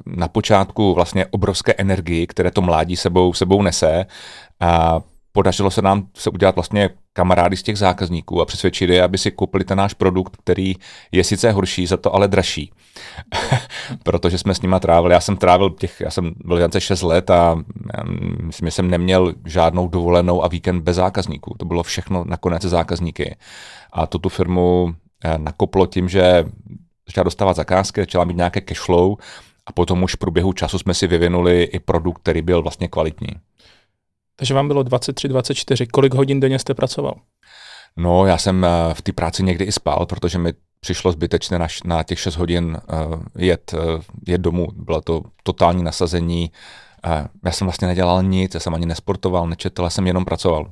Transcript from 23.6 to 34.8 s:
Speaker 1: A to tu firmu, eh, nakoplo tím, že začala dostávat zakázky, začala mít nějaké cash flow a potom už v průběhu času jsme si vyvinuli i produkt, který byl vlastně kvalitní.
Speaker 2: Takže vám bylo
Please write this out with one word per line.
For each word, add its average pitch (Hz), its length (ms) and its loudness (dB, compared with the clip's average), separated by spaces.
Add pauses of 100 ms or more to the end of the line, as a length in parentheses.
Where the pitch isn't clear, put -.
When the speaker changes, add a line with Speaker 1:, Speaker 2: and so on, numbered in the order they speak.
Speaker 1:
A 80 140 -2
to - 120 -4
tu 92 100 -2
firmu, 90 680 2 (300)
eh, 80 140 0
nakoplo 85 480 0
tím, 90 220 -2
že 90 360 6 (640)
začala 92 160 -2
dostávat 90 320 0
zakázky, 92 440 -2
začala 87 240 0
mít 87 120 -4
nějaké 87 240 -2
cash - 200 -10
flow 92 360 2 (500)
a - 60 -16
potom 90 300 0
už 92 120 -2
v - 40 -6
průběhu 92 340 0
času 92 260 -4
jsme 90 160 -2
si 98 120 -2
vyvinuli 87 560 2
i 87 160 -4
produkt, 85 400 -2
který 80 240 -2
byl 85 200 2
vlastně 80 260 -6
kvalitní. 80 400 -4 (1120)
Speaker 2:
Takže 135 160 -2
vám 143 140 2
bylo 139 140 2